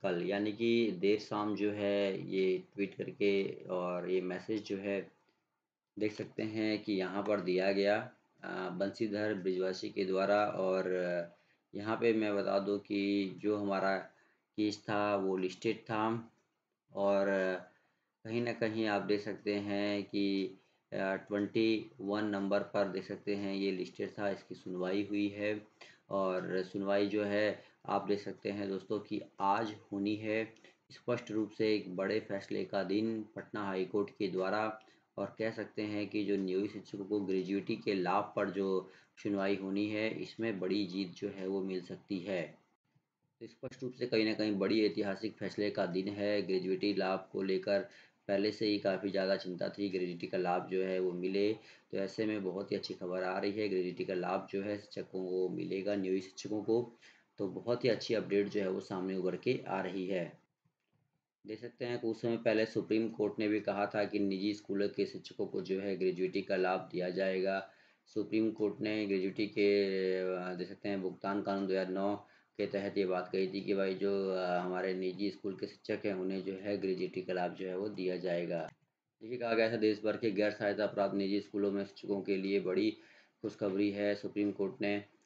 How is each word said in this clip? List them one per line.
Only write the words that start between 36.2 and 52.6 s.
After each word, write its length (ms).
जो 100
नियोजित 360
शिक्षकों 340
को 140
ग्रेच्युटी 560
के 180
लाभ 420
पर 140
जो 420
सुनवाई 320
होनी 340
है, 320
इसमें 380
बड़ी 260
जीत 240
जो 200
है 180
वो 160
मिल 180
सकती 380
है। 380
तो 80
स्पष्ट 360
रूप 100
से 120
कहीं 200
ना 80
कहीं 220
बड़ी 300
ऐतिहासिक 480
फैसले 360
का 160
दिन 220
है। 340
ग्रेच्युटी 520
लाभ 380
को 120
लेकर 360
पहले 240
से 140
ही 140
काफ़ी 300
ज़्यादा 260
चिंता 340
थी, 200
ग्रेच्युटी 380
का 100
लाभ 300
जो 160
है 160
वो 120
मिले, 420
तो 60
ऐसे 280
में 180
बहुत 280